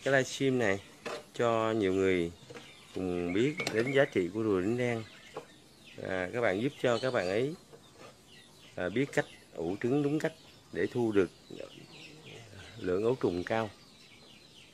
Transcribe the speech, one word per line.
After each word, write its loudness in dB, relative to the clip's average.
cái 2
livestream 2
này 2
cho 2
nhiều 2
người 2
cùng -2
biết 2
đến 0
giá 6
trị 0
của -2
rùa 4
đỉnh 0
đen. -2
À, -2
các -2
bạn 2
giúp 0
cho 4
các -2
bạn 0
ấy, 0
à, -4
biết 0
cách 2
ủ -2
trứng 2
đúng 2
cách -2
để 0
thu 0
được 6
lượng 0
ấu 4
trùng 0
cao. 0